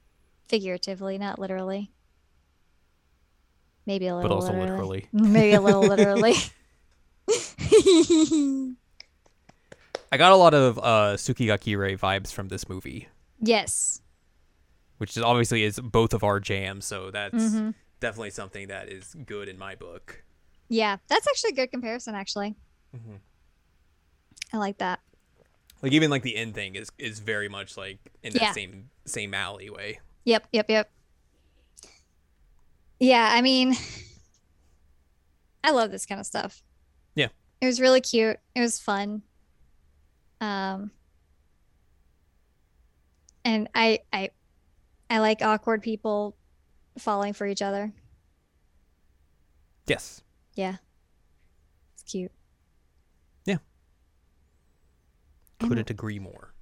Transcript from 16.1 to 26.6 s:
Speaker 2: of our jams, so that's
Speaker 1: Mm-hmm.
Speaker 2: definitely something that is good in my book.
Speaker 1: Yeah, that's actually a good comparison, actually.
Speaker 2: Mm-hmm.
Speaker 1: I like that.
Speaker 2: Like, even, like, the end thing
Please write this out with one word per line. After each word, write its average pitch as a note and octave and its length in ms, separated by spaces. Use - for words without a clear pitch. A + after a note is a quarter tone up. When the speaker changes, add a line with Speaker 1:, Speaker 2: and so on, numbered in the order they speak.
Speaker 2:
of G#2 100
our G#2 160
jams, G2 460
so F#2+ 260
that's G2+ 240
Speaker 1:
Mm-hmm. A3 360
Speaker 2:
definitely A2 300
something G2 380
that F#2+ 200
is F#2+ 280
good G#2 220
in F#2 100
my F#2+ 160
book. F2+ 480
Speaker 1:
Yeah, G#3+ 300
that's F#4 180
actually B4+ 240
a D4+ 40
good B3+ 160
comparison, A#3+ 440
actually. G3+ 420
Speaker 2:
Mm-hmm. A2+ 200
Speaker 1:
I A#3 60
like G3 200
that. F#3 220
Speaker 2:
Like, C#3 120
even, D#3 180
like, C#3 120
the A#2 140
end A2 180
thing G2 220